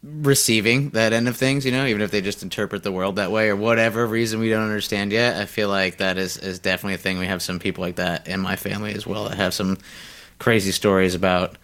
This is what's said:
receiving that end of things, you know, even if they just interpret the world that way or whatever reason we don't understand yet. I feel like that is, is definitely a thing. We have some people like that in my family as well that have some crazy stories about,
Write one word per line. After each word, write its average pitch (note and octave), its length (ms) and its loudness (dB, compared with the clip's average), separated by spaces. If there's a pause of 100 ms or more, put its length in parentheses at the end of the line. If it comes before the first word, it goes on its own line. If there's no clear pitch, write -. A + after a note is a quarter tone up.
receiving C#3 840 2
that A2 220 2
end A#2 160 2
of A#2+ 80 -2
things, C3+ 280 0
you C3 60 0
know, C3+ 160 0
even G#2 160 0
if G#2 80 -2
they G#2 100 0
just G2 220 -6
interpret G2 400 -6
the G2+ 80 -4
world F#2 260 -2
that F#2+ 140 -2
way G#2+ 180 2
or G2+ 80 2
whatever A2+ 500 2
reason A2 340 -2
we A2+ 100 0
don't A2 140 2
understand G#2 480 -2
yet. A2+ 240 2
I G2 100 -4
feel G#2 220 -2
like F#2+ 300 0
that F#2+ 200 0
is, F#2 200 -4
is F#2 200 -8
definitely F#2+ 360 -2
a F2 40 -6
thing. F#2 200 -2
We F#2 80 -2
have F#2 160 -2
some F2+ 180 -4
people F#2 220 -4
like F2+ 140 -4
that F2 300 -2
in F#2+ 140 -4
my F#2+ 160 -2
family G#2 380 -6
as G#2 120 -8
well G#2 220 -6
that G2+ 80 -6
have F#2 180 0
some F#2+ 240 0 (600)
crazy G2+ 320 2
stories F#2+ 420 4
about, F2+ 500 2